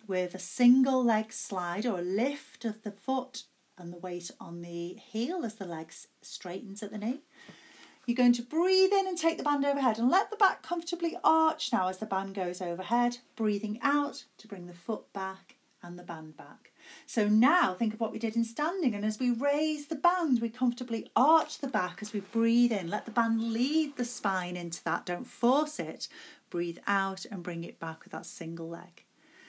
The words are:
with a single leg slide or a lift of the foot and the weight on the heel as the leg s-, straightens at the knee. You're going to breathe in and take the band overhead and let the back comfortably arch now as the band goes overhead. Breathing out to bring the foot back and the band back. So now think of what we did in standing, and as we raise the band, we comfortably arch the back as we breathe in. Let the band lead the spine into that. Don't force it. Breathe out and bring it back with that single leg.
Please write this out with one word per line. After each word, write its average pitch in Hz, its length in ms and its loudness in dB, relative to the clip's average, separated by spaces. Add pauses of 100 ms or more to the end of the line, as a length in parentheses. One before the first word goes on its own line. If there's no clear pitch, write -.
with 185 260 -2
a 190 60 -8
single 254 640 6
leg 220 300 2
slide 185 520 0
or 190 140 0
a 175 40 -2
lift 226 600 -4
of 214 200 -6
the 208 80 -8
foot - 520 -6 (340)
and 170 140 -12
the 175 60 -12
weight 175 420 -8
on 170 220 -10
the 170 320 -8
heel 254 500 -4
as 214 120 -6
the 196 100 -8
leg 160 240 -8
s-, - 180 -10 (140)
straightens 190 600 -10
at 208 100 -8
the 214 60 -8
knee. 214 220 -4 (840)
You're 240 100 2
going 247 180 8
to 240 80 -4
breathe 381 520 4
in 392 120 4
and 370 120 -4
take 320 200 2
the 262 60 -6
band 285 220 2
overhead 269 340 2
and 240 100 4
let - 220 4
the 415 60 -8
back - 260 4
comfortably 339 600 -4
arch 320 480 2
now 185 160 2
as 185 80 -4
the - 80 -8
band 196 300 -4
goes 180 260 -4
overhead. 214 560 0 (180)
Breathing 208 460 0
out 294 420 0 (140)
to - 100 -20
bring 175 200 -10
the 175 60 -12
foot - 380 -8
back 190 440 -10 (260)
and 175 160 -12
the 175 60 -12
band 160 340 -12
back. - 340 -20 (340)
So 208 220 2
now 226 460 6
think 214 200 0
of - 60 -8
what 220 120 -2
we 214 80 -6
did 220 160 -2
in 233 80 4
standing, 302 500 0
and 202 120 -4
as 214 140 -2
we 247 120 2
raise 285 560 0
the - 80 -4
band, 330 460 2
we 226 80 0
comfortably 240 680 -2
arch 294 440 4
the 269 80 -6
back 180 340 -4
as 208 120 -10
we 208 60 -2
breathe 233 520 4
in. 180 180 -2
Let 202 160 -4
the 226 60 -12
band 226 420 0
lead 285 440 0
the 247 80 -2
spine 185 500 -2
into 170 280 -8
that. - 220 -4
Don't 175 220 -6
force 285 520 2
it. 160 280 -8 (420)
Breathe 170 380 -4
out 196 380 -2
and 180 180 -8
bring 170 200 -6
it - 160 -12
back 160 240 -10
with - 80 -20
that 160 140 -8
single 165 440 -4
leg. - 340 -14 (460)